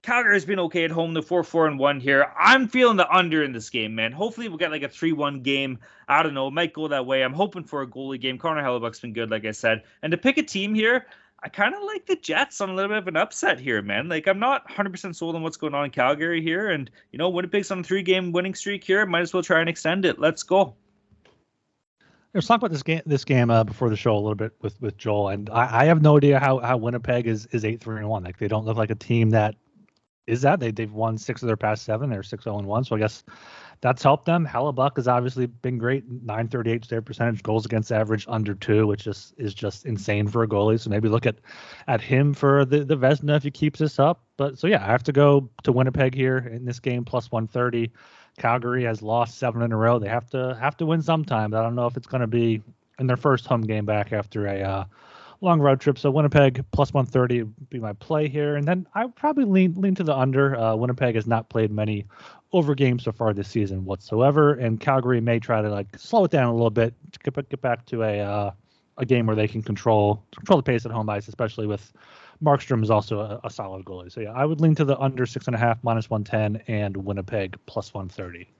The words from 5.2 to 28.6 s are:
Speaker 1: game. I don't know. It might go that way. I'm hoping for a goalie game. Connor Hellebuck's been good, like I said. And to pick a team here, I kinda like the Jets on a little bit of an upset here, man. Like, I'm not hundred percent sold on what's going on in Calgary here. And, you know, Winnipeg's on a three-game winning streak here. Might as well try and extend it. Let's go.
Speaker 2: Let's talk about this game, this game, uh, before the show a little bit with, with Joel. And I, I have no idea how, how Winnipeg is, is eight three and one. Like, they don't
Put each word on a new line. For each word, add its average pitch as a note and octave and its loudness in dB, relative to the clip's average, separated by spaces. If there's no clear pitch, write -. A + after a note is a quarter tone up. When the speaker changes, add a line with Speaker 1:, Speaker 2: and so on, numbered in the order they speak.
Speaker 1:
game. C3+ -2
I D3 4
don't D#3 -2
know. C3+ -2
It C#3 -10
might E3 -2
go D#3 -6
that C3+ -2
way. C3 2
I'm C3 -2
hoping F3+ -4
for D3 -8
a C3 -8
goalie C3 -12
game. C3 -6
Connor D#3 -4
Hellebuck's A#2+ -4
been A#2 -12
good, A2+ -6
like A2 -4
I G#2+ -6
said. A2 0
And D#3 -4
to F3 -2
pick C4+ 2
a D4+ -2
team G3+ -4
here, A#3+ 0
I C3+ -14
kinda B3+ -2
like G4+ -10
the F#4+ 0
Jets G#3+ -4
on G3 -4
a F#3 -6
little G3 -2
bit G#3+ -2
of F3+ -8
an E3 -2
upset - 0
here, B2 -2
man. G#2 -4
Like, D#3+ -4
I'm G3 2
not B3+ -2
hundred G3 -4
percent F3+ -12
sold E3 -6
on E3 -6
what's D#3+ -6
going D3 -4
on C#3+ 0
in C#3 -6
Calgary D3+ 0
here. F3+ -2
And, C#3+ -4
you A#2+ -14
know, E3+ 0
Winnipeg's F3+ -2
on F#3 -4
a F3 -6
three-game F#3 0
winning F#3 -2
streak G3+ -8
here. G3 2
Might E3+ 0
as F3 -4
well F#3 0
try E3 2
and E3 0
extend F3+ -2
it. D3 2
Let's D#3 2
go. F3+ 2
Speaker 2:
Let's F3+ -2
talk A#3 4
about A3 -2
this D3+ -6
game, D#3+ -2
this C#3+ 0
game, B2 4
uh, A2+ 6
before A2+ -2
the G#2+ 0
show A2 2
a G#2 2
little G#2+ -2
bit G#2+ -6
with, G2 -8
with G2+ -6
Joel. G#2 0
And G#2 -6
I, A#2 0
I D3 6
have D#3+ 6
no D3+ 8
idea C#3+ 6
how, C3+ 2
how A#2+ 0
Winnipeg A#2+ -2
is, A2 -2
is A2 -4
eight A2+ -4
three A2 -8
and G#2+ -6
one. G#2 -4
Like, F2+ -12
they G#2 -4
don't G#2+ -2